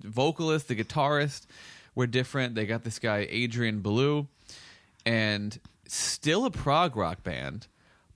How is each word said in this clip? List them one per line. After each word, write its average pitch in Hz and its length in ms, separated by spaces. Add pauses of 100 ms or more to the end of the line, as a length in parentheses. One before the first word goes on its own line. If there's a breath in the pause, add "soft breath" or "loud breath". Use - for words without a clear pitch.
vocalist, 156 640
the 127 120
guitarist 147 640 (480 loud breath)
were 127 140
different. 127 480
They 113 100
got 113 200
this 113 140
guy, 104 300
Adrian 113 520
Belew. 139 460 (800 loud breath)
And 107 540 (280)
still - 580
a 226 60
prog 147 440
rock 87 280
band, 71 440 (480 soft breath)